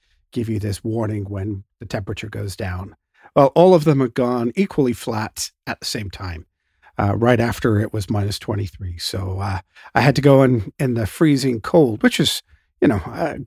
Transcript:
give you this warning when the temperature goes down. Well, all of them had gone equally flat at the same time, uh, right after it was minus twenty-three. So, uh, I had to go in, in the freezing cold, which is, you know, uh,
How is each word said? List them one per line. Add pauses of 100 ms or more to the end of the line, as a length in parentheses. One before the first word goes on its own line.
(320)
give
you
this
warning
when (160)
the
temperature
goes
down. (400)
Well,
all
of
them
had
gone
equally
flat (160)
at
the
same
time, (520)
uh,
right
after
it
was
minus
twenty-three.
So,
uh, (340)
I
had
to
go
in,
in
the
freezing
cold,
which
is, (380)
you
know,
uh, (100)